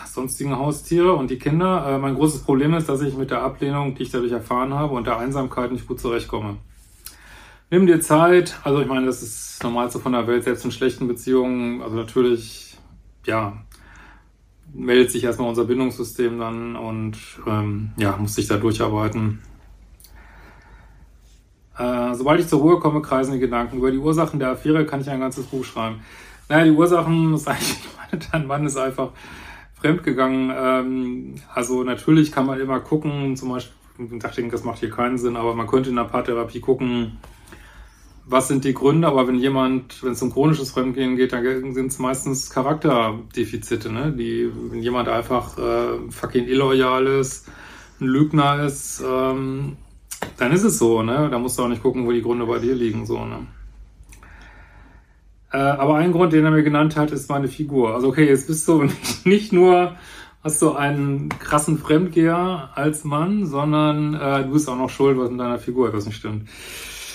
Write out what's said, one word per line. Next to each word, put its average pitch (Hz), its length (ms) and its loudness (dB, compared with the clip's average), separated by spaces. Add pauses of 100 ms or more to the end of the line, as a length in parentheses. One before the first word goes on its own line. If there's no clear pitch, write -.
sonstigen 135 500 -6
Haustiere 165 560 2
und 135 180 0
die 127 80 -4
Kinder. 170 480 2
Äh, 139 120 0
mein 139 160 -2
großes 147 300 0
Problem 147 280 2
ist, 160 160 0
dass 139 140 0
ich 135 120 -4
mit 131 160 -6
der 123 120 -2
Ablehnung, 139 520 -4
die 131 100 -6
ich 120 60 -10
dadurch 120 220 -2
erfahren 123 400 -2
habe, 143 220 -2
und 117 120 -4
der 117 120 -2
Einsamkeit 127 520 -4
nicht 120 160 -8
gut 120 140 -8
zurechtkomme. 113 560 -6 (1120)
Nimm 185 160 6
dir 165 140 6
Zeit, 170 640 4
also 143 160 2
ich 123 80 -2
meine, 131 160 0
das 127 180 -2
ist - 360 -14
das - 40 -10
Normalste 120 360 -4
von 127 140 -4
der 117 140 0
Welt, 120 180 2
selbst 120 200 -2
in 123 60 -4
schlechten 123 360 -2
Beziehungen, 123 760 0
also 113 140 -6
natürlich, 117 840 -2 (480)
ja, 107 320 -4 (1120)
meldet 127 380 4
sich 117 140 -4
erstmal 117 260 -2
unser 117 140 2
Bindungssystem 120 760 -2
dann 117 380 -8
und, 110 420 -6 (280)
ähm, 107 520 -2
ja, 98 180 0
muss 104 200 -4
sich 104 100 0
da 107 100 0
durcharbeiten. 107 840 -2 (2250)
Äh, 123 380 -2
sobald 143 260 2
ich 170 80 0
zur 139 120 4
Ruhe 165 180 6
komme, 151 240 0
kreisen 131 320 -2
die 127 40 -2
Gedanken. 120 380 -2
Über 131 140 2
die 135 80 0
Ursachen 156 400 0
der 131 140 -2
Affäre 151 340 2
kann 139 160 -6
ich 143 80 -8
ein 131 100 -4
ganzes 131 240 -6
Buch 127 200 -6
schreiben. 110 360 -6 (480)
Naja, 156 160 6
die 160 60 8
Ursachen, 165 600 4
<laughs> - 0 -
das 156 100 0
ist - 60 -6
eigentlich, - 220 -2
ich - 280 -10
meine, - 340 -10
dein 156 140 -2
Mann 147 180 -2
ist 139 140 -2
einfach 131 320 -2 (640)
fremdgegangen. 131 840 0
Ähm, 131 760 -2 (180)
also 127 320 -2
natürlich 151 480 4
kann 131 140 0
man 135 140 -2
immer 131 200 -2
gucken, 143 560 -2
zum 131 140 -8
Beispiel, 123 240 -8 (240)
ich 117 240 -12
dachte, 120 260 -6
das 117 160 -4
macht 113 140 -6
hier 110 120 -6
keinen 123 280 -2
Sinn, 120 180 -2
aber 117 180 -2
man 113 120 -4
könnte 131 240 0
in 123 60 -2
der 113 80 0
Paartherapie 117 560 -4
gucken, 120 580 -2 (1120)
was 127 160 2
sind 135 180 0
die 131 100 0
Gründe, 151 340 4
aber 131 180 2
wenn 127 100 2
jemand, 131 680 0
wenn 123 80 -2
es 113 80 -6
um 127 100 -2
chronisches 143 420 2
Fremdgehen 127 440 0
geht, 123 160 2
dann 131 400 -2
sind's 131 260 -4
meistens 131 520 -4
Charakterdefizite, 117 1400 -2
ne? 135 220 -2
Die, 117 380 -2 (200)
wenn 117 120 -8
jemand 120 260 -2
einfach, 117 480 -2
äh, 120 540 -2
fucking - 360 -2
illoyal 131 600 2
ist, 135 420 -2 (520)
ein 135 60 -4
Lügner 147 580 2
ist, 139 380 -6
ähm, 131 760 -2 (580)
dann 127 160 0
ist 185 100 4
es 214 160 4
so, 113 240 4
ne? 135 280 0
Da 123 80 -2
musst 123 200 -4
du 127 40 0
auch 120 60 0
nicht 117 140 -4
gucken, 127 240 0
wo 120 60 0
die 117 80 2
Gründe 120 240 -2
bei 120 140 -2
dir 120 160 0
liegen, 113 320 -2
so, 57 180 -4
ne? - 220 -10 (2000)
Äh, 135 60 -4
aber 139 380 2
ein 170 180 4
Grund, 165 220 4
den 156 100 8
er 160 60 6
mir 156 120 6
genannt 151 340 2
hat, 151 140 2
ist - 200 -6
meine 139 180 0
Figur. 135 460 0
Also 127 140 2
okay, 147 200 4
jetzt 135 180 4
bist 160 220 -2
du 160 140 6
<laughs> - 0 -
nicht, - 420 -2
nicht 202 300 4
nur, 175 420 6 (480)
hast 156 160 -2
du 156 120 4
einen 143 580 0
krassen 151 480 0
Fremdgeher 165 960 2
als 151 300 -2
Mann, 170 420 -2
sondern, 151 680 0
äh, 139 320 0
du 131 80 -6
bist 147 160 2
auch 123 80 -4
noch 127 140 -2
schuld, 139 260 4
was 123 140 0
in 123 80 -6
deiner 120 200 -2
Figur 123 300 0
etwas 104 160 -4
nicht 107 120 -10
stimmt. 107 300 -8 (680)